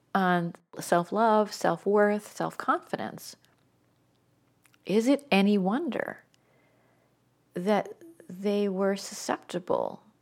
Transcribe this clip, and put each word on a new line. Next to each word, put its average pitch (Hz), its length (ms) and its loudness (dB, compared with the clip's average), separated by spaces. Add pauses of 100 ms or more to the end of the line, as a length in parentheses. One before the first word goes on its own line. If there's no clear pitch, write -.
(140)
on 180 400 2 (260)
self-love, 208 720 2
self-worth, 208 840 0
self-confidence. - 1000 -6 (1500)
Is 226 220 0
it 277 240 2
any 196 260 4
wonder 220 640 -2 (1400)
that 196 340 0 (400)
they 202 400 -2
were 196 260 0
susceptible - 1080 -4 (180)